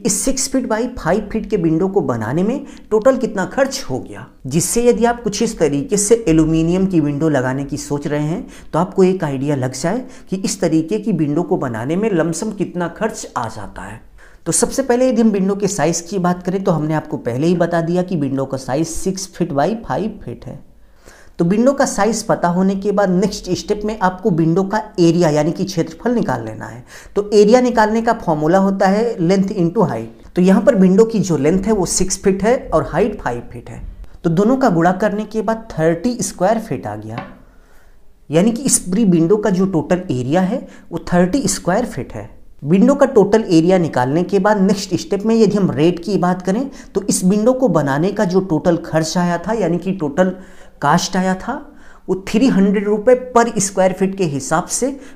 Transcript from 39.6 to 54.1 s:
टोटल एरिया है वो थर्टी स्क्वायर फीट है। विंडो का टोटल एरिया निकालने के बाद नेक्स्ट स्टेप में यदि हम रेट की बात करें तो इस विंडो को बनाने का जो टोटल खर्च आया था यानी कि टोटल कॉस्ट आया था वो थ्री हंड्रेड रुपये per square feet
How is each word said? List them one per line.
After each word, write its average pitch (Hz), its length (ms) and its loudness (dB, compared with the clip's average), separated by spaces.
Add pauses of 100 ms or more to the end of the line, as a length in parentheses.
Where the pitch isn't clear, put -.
टोटल 180 440 0
एरिया 131 300 0
है 220 260 -4 (240)
वो 170 220 -10
थर्टी 185 340 2
स्क्वायर 208 400 -2
फीट 131 260 -10
है। 110 160 -12 (340)
विंडो 190 320 4
का - 120 4
टोटल 208 360 4
एरिया 175 340 4
निकालने 135 460 0
के 196 160 0
बाद 208 220 2
नेक्स्ट 190 360 0
स्टेप 196 280 -4
में 226 100 2
यदि 208 220 4
हम 165 140 2
रेट 160 320 0
की 202 140 -2
बात 180 240 0
करें 247 280 -2 (240)
तो 208 80 -2
इस - 220 -2
विंडो 214 300 4
को 262 160 2
बनाने 156 420 0
का 208 140 -2
जो 180 180 0
टोटल 165 420 0
खर्च 160 320 -2
आया 175 200 0
था 208 160 -4
यानी 175 240 0
कि 185 160 -4
टोटल 180 420 -2 (460)
कॉस्ट 165 360 2
आया 185 180 0
था 233 180 -8 (560)
वो 190 60 0 (120)
थ्री 240 200 2
हंड्रेड 196 380 4
रुपये 214 300 4 (200)
per 226 100 6 (140)
square 190 340 2
feet 190 240 -2